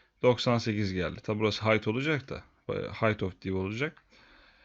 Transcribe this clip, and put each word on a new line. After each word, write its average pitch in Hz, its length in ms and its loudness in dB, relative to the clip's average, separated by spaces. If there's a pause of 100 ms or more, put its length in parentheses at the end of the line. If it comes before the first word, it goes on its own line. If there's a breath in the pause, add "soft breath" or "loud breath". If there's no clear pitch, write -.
(220 soft breath)
doksan 123 360 4
sekiz 107 360 0
geldi. 85 300 -2
Tabi 107 160 -2
burası 107 260 0
height 110 220 2
olacak 135 420 -2
da, - 140 -10 (260)
e, - 40 -2
height 110 500 -2
of 92 180 -4
div 95 120 -4
olacak. 107 500 -4 (600 soft breath)